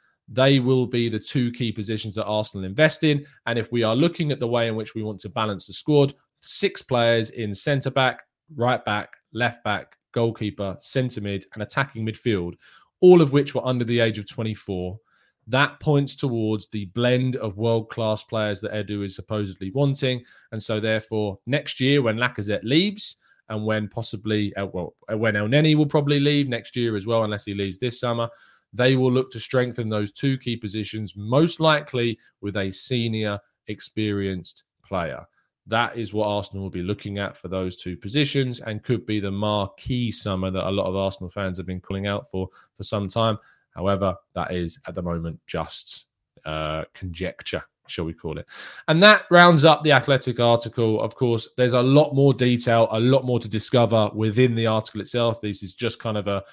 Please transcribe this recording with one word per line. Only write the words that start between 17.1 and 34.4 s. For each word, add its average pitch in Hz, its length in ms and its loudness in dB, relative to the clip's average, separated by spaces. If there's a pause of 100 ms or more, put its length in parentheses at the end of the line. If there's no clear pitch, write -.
of 107 220 -6
world-class 113 640 -2
players 107 380 -4
that 107 100 -6
Edu 104 320 -6
is 95 100 -8
supposedly 98 580 -6
wanting. 135 520 -2 (300)
And 110 100 -8
so, 110 160 -4
therefore, 107 640 -2
next - 360 -4
year 139 200 4
when 113 140 0
Lacazette 107 480 -2
leaves 185 540 -2 (320)
and 107 160 -6
when 107 240 -2
possibly, 107 640 -4
uh, 98 120 -4
well, 87 280 -8 (160)
uh, 110 60 -2
when 107 180 2
El 104 140 0
Neni 151 260 6
will 151 100 4
probably 143 360 2
leave 143 260 2
next 117 300 -6
year 117 180 0
as 98 100 -4
well, 113 200 2
unless 104 180 -4
he 101 100 -8
leaves 98 240 -4
this 123 220 -4
summer, 117 300 -2 (420)
they 127 240 2
will 127 160 2
look 127 200 0
to 117 100 -12
strengthen 123 480 -2
those 104 240 -2
two 135 240 -2
key 123 180 -6
positions, 107 640 -8
most 131 420 0
likely 147 580 0 (220)
with 101 160 -8
a 98 160 -2
senior, 110 640 -4 (300)
experienced 101 960 -4 (220)